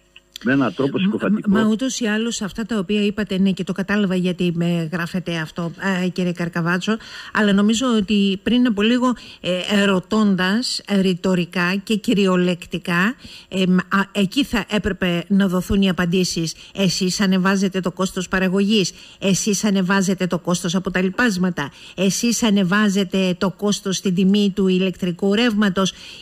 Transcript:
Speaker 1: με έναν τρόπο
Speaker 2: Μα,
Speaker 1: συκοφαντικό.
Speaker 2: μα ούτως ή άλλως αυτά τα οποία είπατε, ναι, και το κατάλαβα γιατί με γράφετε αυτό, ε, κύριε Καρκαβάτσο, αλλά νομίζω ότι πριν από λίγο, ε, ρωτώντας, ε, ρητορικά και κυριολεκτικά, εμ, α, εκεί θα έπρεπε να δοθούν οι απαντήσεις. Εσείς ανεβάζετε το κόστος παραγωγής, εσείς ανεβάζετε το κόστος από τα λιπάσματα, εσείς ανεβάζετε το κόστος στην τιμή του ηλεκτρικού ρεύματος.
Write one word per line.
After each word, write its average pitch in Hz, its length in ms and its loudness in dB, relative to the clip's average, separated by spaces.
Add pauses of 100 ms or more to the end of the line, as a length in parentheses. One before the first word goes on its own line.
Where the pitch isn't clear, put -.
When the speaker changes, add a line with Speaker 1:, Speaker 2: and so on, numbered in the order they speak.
(440)
Speaker 1:
με 127 80 0
έναν 131 240 2
τρόπο 135 220 -2
Speaker 2:
Μα, 190 60 -2
Speaker 1:
συκοφαντικό. 208 480 0
Speaker 2:
μα 220 160 4
ούτως 220 320 -2
ή 247 80 -2
άλλως 220 340 -2
αυτά 208 240 -8
τα 226 120 -4
οποία 208 280 -2
είπατε, 202 320 -2
ναι, 196 140 4
και 180 120 -2
το 175 100 -6
κατάλαβα 196 420 0
γιατί 180 400 0
με 170 360 -2
γράφετε 170 460 -6
αυτό, 160 340 -6 (320)
ε, 185 40 0
κύριε 180 240 -2
Καρκαβάτσο, 175 680 -2 (360)
αλλά 202 200 4
νομίζω 220 320 4 (120)
ότι 196 460 0
πριν 247 240 2
από 202 140 0
λίγο, 240 340 2 (260)
ε, 180 440 0
ρωτώντας, 202 1000 0
ε, 196 140 2
ρητορικά 180 760 0
και 208 200 -2
κυριολεκτικά, 185 1200 0 (340)
εμ, 185 280 2
α, 180 40 2 (300)
εκεί 202 320 0
θα 208 260 -4
έπρεπε 185 580 -2
να 196 200 4
δοθούν 185 340 0
οι 190 80 4
απαντήσεις. 175 640 0 (180)
Εσείς 190 480 0
ανεβάζετε 190 580 2
το 175 120 -2
κόστος 190 360 -4
παραγωγής, 196 640 2 (280)
εσείς 190 440 0
ανεβάζετε 190 640 2
το 175 120 -2
κόστος 175 360 -2
από 185 160 -2
τα 180 100 0
λιπάσματα, 185 720 0 (240)
εσείς 202 480 0
ανεβάζετε 196 920 2
το 190 140 0
κόστος 202 440 -2
στην 185 200 -2
τιμή 202 400 4
του 190 120 2
ηλεκτρικού 185 640 0
ρεύματος. 208 600 0 (280)